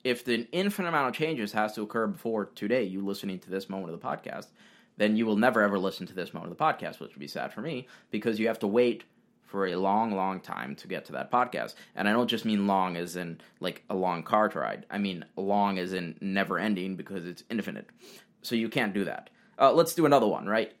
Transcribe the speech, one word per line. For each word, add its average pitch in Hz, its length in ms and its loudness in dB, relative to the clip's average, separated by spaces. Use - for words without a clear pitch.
If 123 220 0
the 120 260 0
infinite 190 380 0
amount 143 200 2
of 113 60 -4
changes 147 380 -2
has 107 200 0
to 110 100 -6
occur 110 240 0
before 104 380 -2
today, 113 380 0
you 95 220 -4
listening 98 340 -4
to - 100 -18
this 95 200 -4
moment 95 240 -8
of 87 60 -10
the 117 60 -12
podcast, - 420 -8
then 107 180 4
you 113 100 2
will 107 120 2
never 117 240 6
ever 101 180 4
listen 92 280 -4
to - 60 -16
this 87 200 -6
moment 85 180 -10
of 87 60 -14
the 147 60 -2
podcast, 95 360 -2
which - 120 -12
would - 80 -20
be 71 80 -10
sad - 260 -8
for - 80 -10
me, 131 260 -8
because 110 280 0
you 110 80 2
have 110 120 0
to 107 80 0
wait 117 380 4
for 98 260 -2
a 90 80 -2
long, 101 360 2
long 95 280 -2
time 64 360 -8
to - 120 -18
get - 180 -8
to - 80 -16
that 65 180 -6
podcast. 120 440 0
And 101 140 2
I - 20 6
don't 117 160 4
just 117 160 -2
mean 104 220 2
long 92 320 2
as 87 180 -6
in, 85 240 -8
like, 90 300 -6
a 104 60 -4
long 90 280 0
car 107 300 2
ride. 55 360 -6
I 90 80 -6
mean 98 280 -4
long 101 400 0
as 92 160 -4
in 87 280 -6
never 98 360 0
ending, 95 380 -2
because 85 300 -8
it's 87 240 -12
infinite. 98 380 -6
So - 140 -4
you 113 120 0
can't 110 260 -2
do 98 120 0
that. - 240 -8
Uh, 131 140 8
let's 160 220 6
do 165 120 4
another 139 220 8
one, 92 200 0
right? 110 320 0